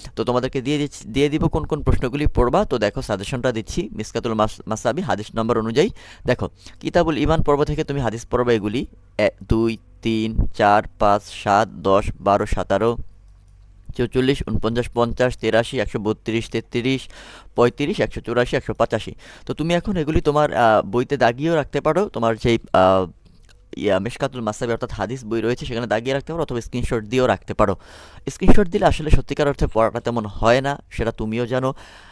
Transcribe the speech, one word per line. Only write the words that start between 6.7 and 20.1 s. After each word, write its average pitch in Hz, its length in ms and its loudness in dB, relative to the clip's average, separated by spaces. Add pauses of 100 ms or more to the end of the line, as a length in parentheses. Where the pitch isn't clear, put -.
কিতাবুল 165 380 0
ইমান 156 240 2
পর্ব 147 220 2
থেকে 151 200 -4
তুমি 139 160 -4
হাদিস 117 260 -4
পড়বা 120 260 0
এগুলি, 107 340 0 (320)
এ-, 104 120 4 (180)
দুই, 113 300 2 (240)
তিন, 113 440 0
চার, 104 360 4 (160)
পাঁচ, 104 240 2 (220)
সাত, 104 240 2
দশ, 98 360 0 (160)
বারো, 101 260 2
সতেরো, 104 500 0 (1000)
চৌচল্লিশ, 127 520 0
ঊনপঞ্চাশ, 117 460 -2
পঞ্চাশ, 117 440 0
তেরাশি, 113 420 0
একশো - 180 -4
বত্রিশ, 110 520 -4
তেত্রিশ, 127 580 -4 (460)
পঁয়ত্রিশ, 123 460 2
একশো 113 200 -2
চুরাশি, 120 360 -2
একশো 117 180 -4
পঁচাশি। - 400 -2 (320)
তো 127 80 -6
তুমি 165 200 -2
এখন 185 220 -2
এগুলি 160 240 0